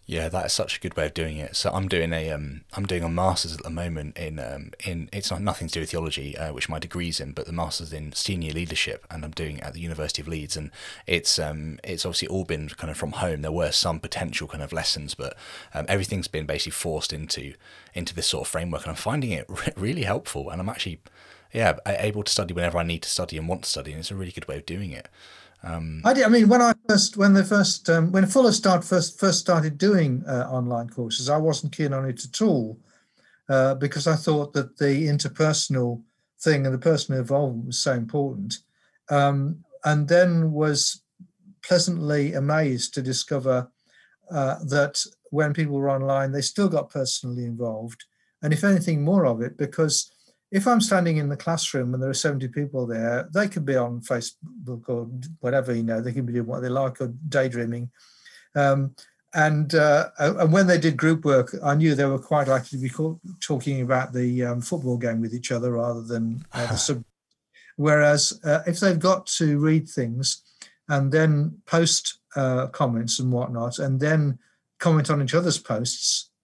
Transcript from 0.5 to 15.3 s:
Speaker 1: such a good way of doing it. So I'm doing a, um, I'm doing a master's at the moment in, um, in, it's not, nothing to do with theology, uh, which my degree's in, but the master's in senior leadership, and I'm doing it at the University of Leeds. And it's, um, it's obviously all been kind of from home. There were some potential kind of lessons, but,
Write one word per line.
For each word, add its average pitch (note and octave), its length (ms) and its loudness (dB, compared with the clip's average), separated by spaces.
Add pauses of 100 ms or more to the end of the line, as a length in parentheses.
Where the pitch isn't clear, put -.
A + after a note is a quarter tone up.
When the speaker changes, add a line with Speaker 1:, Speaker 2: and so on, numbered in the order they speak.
Speaker 1:
such - 240 -4
a - 20 -12
good - 180 -8
way D#2 80 0
of D2+ 80 -6
doing D#2 240 -4
it. D2+ 180 -10
So - 160 -2
I'm F#2+ 160 -2
doing E2 260 0
a, D#2+ 180 -4
um, D2 300 -8 (120)
I'm G2 140 -6
doing F2 160 -2
a E2+ 60 -2
master's F2+ 440 0
at D#2 80 -12
the D#2+ 80 -10
moment D#2+ 480 -6
in, D#2 220 -8
um, C2+ 320 -10 (120)
in, E2+ 300 -6
it's G2+ 160 -6
not, E2+ 100 -4
nothing F2 280 -4
to D#2+ 80 -8
do E2+ 60 -4
with D#2 100 -6
theology, C#2+ 440 -6
uh, D2+ 160 -8
which B1+ 160 -6
my D#2 120 -8
degree's E2+ 400 -6
in, C#2 140 -10
but - 120 -10
the E2 60 -12
master's D#2+ 420 -6
in D2+ 200 -10
senior E2+ 380 -4
leadership, - 600 -4
and D#2 120 -10
I'm D#2 80 -10
doing D2+ 260 -8
it - 60 -12
at C#2+ 100 -12
the E2 80 -12
University D#2 400 -6
of D2 60 -12
Leeds. D#2 300 -8
And D2+ 140 -10 (340)
it's, - 320 0
um, D#2 460 -6
it's F2 220 -8
obviously F2 220 -4
all F#2+ 160 -2
been D#2 260 -6
kind - 200 -10
of D2 80 -8
from D#2 140 -6
home. D#2+ 320 -4
There D#2 80 -4
were D#2+ 200 -2
some D#2+ 280 0
potential E2 480 -8
kind D2+ 160 -10
of C#2+ 100 -10
lessons, D#2 400 -4
but, - 240 -10 (380)